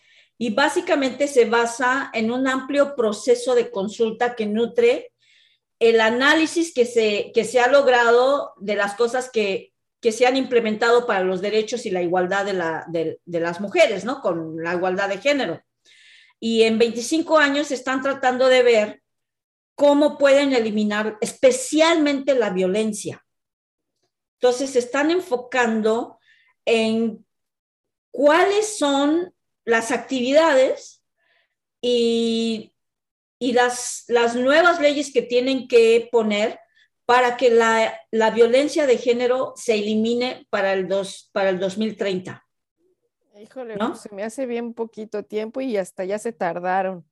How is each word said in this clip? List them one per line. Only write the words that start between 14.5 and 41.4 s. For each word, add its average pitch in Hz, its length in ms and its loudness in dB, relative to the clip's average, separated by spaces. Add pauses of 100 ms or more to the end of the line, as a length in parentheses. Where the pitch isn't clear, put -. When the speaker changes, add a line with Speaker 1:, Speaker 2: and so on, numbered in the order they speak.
Speaker 1:
la 170 100 -4
igualdad 185 360 -4
de 196 100 -8
género. 254 420 -2 (800)
Y 226 240 0
en 226 160 2
veinticinco 240 580 0
años 294 340 2
están 262 300 -4
tratando 262 460 0
de 254 160 6
ver 220 400 2 (720)
cómo 285 420 4
pueden 277 360 4
eliminar 214 640 -2
especialmente 285 1120 2
la 226 160 0
violencia. 185 760 -4 (1120)
Entonces, 247 300 0
se 262 100 -2
están 285 320 0
enfocando 240 1040 -2 (460)
en 220 640 -2 (880)
cuáles 381 640 2
son 294 560 0 (320)
las 226 260 -2
actividades 269 1120 0 (800)
y, 233 920 -2 (640)
y 247 140 -2
las, 240 560 -2
las 233 280 0
nuevas 311 440 2
leyes 294 340 0
que 240 80 2
tienen 247 460 -2
que 226 420 4
poner 214 500 0 (460)
para 240 320 4
que 254 120 4
la, 226 500 2 (120)
la 220 200 2
violencia 269 560 2
de 233 100 4
género 247 600 -2
se 226 180 -2
elimine 220 760 -2
para 196 240 -2
el 185 140 -2
dos, 190 460 -6
para 196 160 0